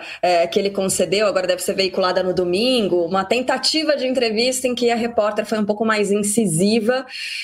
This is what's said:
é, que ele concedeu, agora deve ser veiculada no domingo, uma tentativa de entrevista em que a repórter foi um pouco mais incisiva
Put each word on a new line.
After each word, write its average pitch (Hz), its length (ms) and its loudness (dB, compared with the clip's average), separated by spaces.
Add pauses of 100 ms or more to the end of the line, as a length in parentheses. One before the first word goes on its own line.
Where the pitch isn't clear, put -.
(220)
é, 175 240 4
que 202 140 0
ele 196 100 0
concedeu, 190 560 0
agora 185 220 0
deve 180 160 0
ser 196 100 -2
veiculada 185 480 0
no 180 140 0
domingo, 185 680 0
uma 190 220 0
tentativa 277 680 0
de 254 100 -4
entrevista 247 640 0
em 247 80 -2
que 240 160 2
a 240 40 2
repórter 214 480 0
foi 220 140 -2
um 214 80 0
pouco 208 180 -2
mais 208 280 2
incisiva 208 920 2 (400)